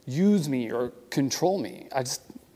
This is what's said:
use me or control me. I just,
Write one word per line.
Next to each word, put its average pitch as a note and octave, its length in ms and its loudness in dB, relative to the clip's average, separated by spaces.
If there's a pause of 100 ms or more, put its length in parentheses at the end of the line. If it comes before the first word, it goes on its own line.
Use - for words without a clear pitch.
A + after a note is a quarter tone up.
use F3 420 4
me B2 240 -2
or A#2+ 220 -2 (160)
control D#3+ 500 0
me. F#2 340 -10
I C3 100 -2
just, - 180 -8 (340)